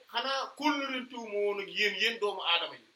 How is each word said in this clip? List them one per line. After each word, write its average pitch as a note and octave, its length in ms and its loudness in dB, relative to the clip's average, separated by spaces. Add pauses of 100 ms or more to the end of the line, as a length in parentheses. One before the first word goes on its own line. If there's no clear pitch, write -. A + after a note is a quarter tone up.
(100)
xanaa B3+ 480 -2
kóllërantewu C4+ 680 -2
ma G3+ 100 -2
woon G3+ 220 2
ak F#3 80 -6
yéen, G3 260 2
yéen A3 240 2
doomu G3 240 -2
aadama E3 320 2
yi, - 220 -20